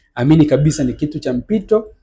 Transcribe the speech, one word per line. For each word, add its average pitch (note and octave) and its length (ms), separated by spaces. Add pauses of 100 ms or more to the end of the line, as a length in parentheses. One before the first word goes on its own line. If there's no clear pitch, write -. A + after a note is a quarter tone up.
(140)
Amini D3 320
kabisa D3 380
ni B2 80
kitu D3 260
cha C3 140
mpito G#3+ 540 (160)